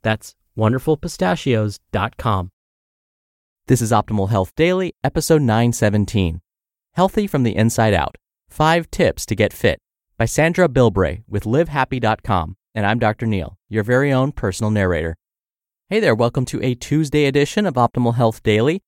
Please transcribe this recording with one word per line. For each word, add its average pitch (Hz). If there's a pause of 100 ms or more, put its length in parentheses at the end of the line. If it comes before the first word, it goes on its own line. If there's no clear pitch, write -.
That's 110 (200)
wonderful 131
pistachios 135 (100)
dot 104
com. 95 (1160)
This 123
is 113
Optimal 104
Health 98
Daily, 180 (100)
episode 156
nine 117
seventeen, 101 (500)
Healthy 190
from 135
the 110
Inside 110
Out, 76 (340)
Five 160
Tips -
to 107
Get 104
Fit, - (400)
by 113
Sandra 170
Bilbray 98
with 104
live 151
happy 135
dot 110
com. 90 (180)
And 107
I'm 110
Doctor 110
Neil, 101 (140)
your 107
very 131
own 131
personal 107
narrator. 87 (720)
Hey 208
there, 160
welcome 120
to -
a 127
Tuesday 147
edition 139
of 143
Optimal 120
Health 113
Daily. 117